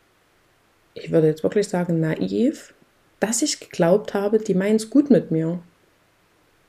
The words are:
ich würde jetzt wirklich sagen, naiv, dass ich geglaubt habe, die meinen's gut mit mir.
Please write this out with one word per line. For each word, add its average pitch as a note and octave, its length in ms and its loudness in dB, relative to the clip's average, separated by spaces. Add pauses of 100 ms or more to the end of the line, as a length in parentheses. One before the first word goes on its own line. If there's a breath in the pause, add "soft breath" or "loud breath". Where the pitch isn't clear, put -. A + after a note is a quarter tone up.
(960)
ich - 160 -14
würde D#3+ 180 4
jetzt D#3 160 -2
wirklich G3 240 0
sagen, F3 320 -2
naiv, G3 760 -2 (460)
dass A3 220 -2
ich - 180 -4
geglaubt F3+ 540 0
habe, G#3 240 0
die G3+ 160 -2
meinen's G#3+ 360 0
gut C#4+ 200 4
mit E3 200 4
mir. E3 300 -2 (1080)